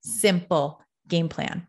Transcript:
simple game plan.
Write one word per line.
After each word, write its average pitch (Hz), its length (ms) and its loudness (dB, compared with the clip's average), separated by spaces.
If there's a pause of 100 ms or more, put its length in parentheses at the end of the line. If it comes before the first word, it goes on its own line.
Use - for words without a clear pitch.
simple 175 800 0 (260)
game 165 220 0
plan. 151 400 -8